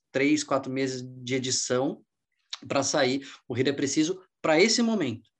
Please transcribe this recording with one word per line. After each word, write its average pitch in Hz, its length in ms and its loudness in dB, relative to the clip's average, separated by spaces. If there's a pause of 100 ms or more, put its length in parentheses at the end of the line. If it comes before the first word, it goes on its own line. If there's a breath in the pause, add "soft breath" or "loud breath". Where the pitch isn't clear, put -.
(100)
três, 147 320 2
quatro 135 300 -2
meses 131 300 -2
de 127 320 -8
edição 131 680 -2 (640)
pra 139 160 0
sair. 135 380 0 (260 loud breath)
O - 60 -10
Rir 127 160 0
é 139 40 2
Preciso 151 500 0 (180)
pra 156 180 4
esse 220 220 4
momento. 190 480 -2 (120)